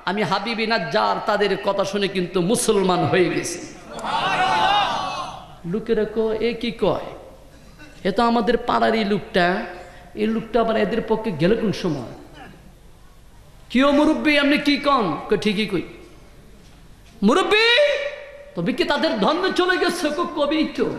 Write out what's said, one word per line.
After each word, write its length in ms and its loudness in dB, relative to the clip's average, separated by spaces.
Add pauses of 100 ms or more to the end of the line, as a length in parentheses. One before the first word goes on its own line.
আমি 180 -2
হাবিবি 440 -2
নাজ্জার 500 0 (100)
তাদের 380 0
কথা 200 0
শুনে 240 -2
কিন্তু 320 -2
মুসলমান 640 2
হয়ে 260 2
গেছে। 280 -4 (2000)
লোকেরা 380 -2
কয়, 340 -2
"এ 160 -2
কি 160 -4
কয়? 340 -2 (1000)
এ 60 2
তো 120 0
আমাদের 340 2
পাড়ারই 480 2
লোকটা, 580 0 (520)
এই 120 -2
লোকটা 340 0
আবার 160 2
এদের 320 0
পক্ষে 240 -2
গেল 280 2
কোন 120 0
সময়?" 680 -6 (1300)
"কি 140 4
ও 80 6
মুরব্বী, 460 4
আপনি 200 4
কি 180 2
কন?" 400 0 (140)
কই, 60 4
"ঠিকই 300 0
কই।" 160 -4 (1400)
"মুরব্বী, 460 4 (840)
তবে 180 -2
কি 120 0
তাদের 360 0
ধর্মে 320 0
চলে 240 2
গেছে?" 320 0
কই, 180 -2 (100)
"কবেই 280 0
তো।" 340 -2